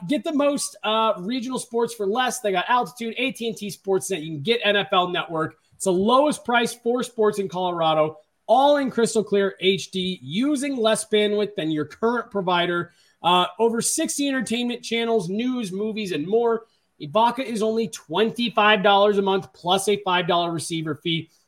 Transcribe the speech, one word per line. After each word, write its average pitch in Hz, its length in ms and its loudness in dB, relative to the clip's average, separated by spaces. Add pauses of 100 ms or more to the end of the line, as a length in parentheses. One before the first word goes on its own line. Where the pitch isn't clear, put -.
get 294 160 0
the 330 100 -4
most, 285 500 0
uh, 220 360 2
regional 240 400 -6
sports 233 340 -4
for 202 140 -4
less. 247 320 -2
They 208 120 -2
got 180 160 0
altitude, 233 500 -2
A 262 140 -2
T 233 160 -8
and 220 80 -6
T 208 140 -10
Sportsnet. 190 520 -4
You 160 100 -10
can 143 100 -8
get 226 220 0
N 208 120 2
F 196 160 -2
L 180 160 2
Network. 160 480 -4 (200)
It's - 100 -10
the 190 60 4
lowest 240 520 2
price 240 300 2
for 240 300 -2
sports 214 360 0
in 190 80 -4
Colorado, 160 680 0 (300)
all 277 300 6
in 269 140 0
crystal 220 320 2
clear 196 380 0
H 190 300 0
D, 185 300 -4
using 262 540 -2
less 220 320 0
bandwidth 208 480 0
than 160 160 -2
your 151 140 -2
current 233 440 -2
provider. 175 640 0 (320)
Uh, 180 220 4 (140)
over 226 220 2
sixty 302 460 -2
entertainment 240 560 -4
channels, 226 460 0
news, 233 420 -4
movies, 202 400 -4
and 156 160 -4
more. 226 380 2 (340)
Evoca 233 440 0
is 214 180 -4
only 220 260 0
twenty-five 214 960 0
dollars 202 380 4
a - 20 2
month 190 320 -2
plus - 340 0
a 202 100 2
five 185 300 0
dollar 175 240 0
receiver 160 440 -4
fee. 165 340 -4 (180)